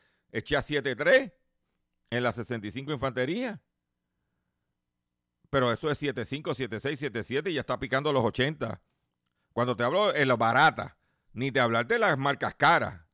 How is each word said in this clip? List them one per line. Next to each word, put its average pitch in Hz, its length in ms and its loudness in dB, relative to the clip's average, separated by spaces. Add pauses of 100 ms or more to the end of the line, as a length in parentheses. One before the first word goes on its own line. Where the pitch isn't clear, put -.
(300)
eché - 260 -4
a 131 60 0
siete 139 320 -2
tres 180 380 2 (800)
en 123 120 0
la 120 100 2
sesenta 113 340 -8
y 104 40 -8
cinco 135 220 -8
Infantería. 139 680 -4 (1900)
Pero 127 240 2
eso 147 180 -2
es 139 60 0
siete 127 300 -4
cinco, 147 280 -6
siete 113 260 -6
seis, 143 180 -4
siete 113 260 -6
siete 156 260 -4
y 165 40 -4
ya 131 60 -4
está 123 180 -4
picando 135 340 -2
los 127 120 2
ochenta. 117 580 -2 (720)
Cuando 123 200 2
te 113 100 -2
hablo 180 300 2
en 139 140 2
las 123 100 4
baratas, 117 560 4 (400)
ni 127 180 -4
te 131 80 2
hablar 117 260 2
de 233 120 2
las 196 180 2
marcas 135 380 -2
caras, 139 480 2 (120)